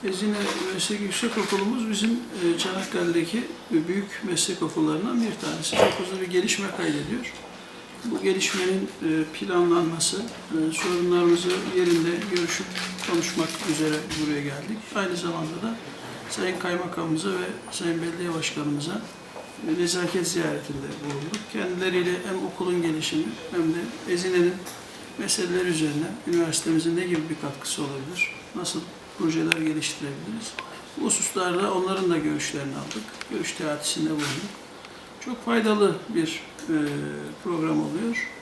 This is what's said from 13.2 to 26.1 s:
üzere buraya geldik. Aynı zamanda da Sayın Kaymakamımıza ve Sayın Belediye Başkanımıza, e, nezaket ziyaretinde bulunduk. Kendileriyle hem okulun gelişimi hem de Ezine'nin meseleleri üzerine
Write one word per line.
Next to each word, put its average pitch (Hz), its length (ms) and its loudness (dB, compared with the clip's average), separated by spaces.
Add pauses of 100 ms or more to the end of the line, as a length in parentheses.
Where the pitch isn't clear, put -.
üzere 151 260 2 (240)
buraya 147 200 2
geldik. 165 380 -4 (160)
Aynı 185 220 0
zamanda 170 460 -2
da 226 140 -2 (540)
Sayın 185 280 -2
Kaymakamımıza 175 720 -2
ve 180 180 -2 (240)
Sayın 165 320 0
Belediye 170 320 -2
Başkanımıza, 151 680 -2 (680)
e, 170 140 4
nezaket 175 460 2
ziyaretinde 147 600 -2 (160)
bulunduk. 147 360 -4 (120)
Kendileriyle 180 600 0 (140)
hem 190 200 -2
okulun 180 360 0
gelişimi 156 440 2 (240)
hem 175 120 2
de 170 500 0
Ezine'nin 180 420 4 (640)
meseleleri 180 500 2
üzerine 156 380 2 (200)